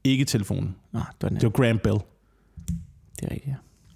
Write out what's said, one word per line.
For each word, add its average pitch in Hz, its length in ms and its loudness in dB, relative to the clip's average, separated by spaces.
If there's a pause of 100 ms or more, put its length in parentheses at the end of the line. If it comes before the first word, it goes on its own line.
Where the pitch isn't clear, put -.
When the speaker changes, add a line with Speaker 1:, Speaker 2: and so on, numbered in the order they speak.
Speaker 1:
ikke 135 200 4
telefonen. 98 500 -2 (180)
Speaker 2:
Nå, 113 80 -4
det 113 60 -4 (160)
var 98 60 0
den 98 80 0
Speaker 1:
Det - 80 2
var 113 60 4
Graham 113 280 4
Bell. 104 180 2
Speaker 2:
Det - 1300 -10
er - 80 -4
rigtigt, - 180 -8
ja. 135 60 -4 (420)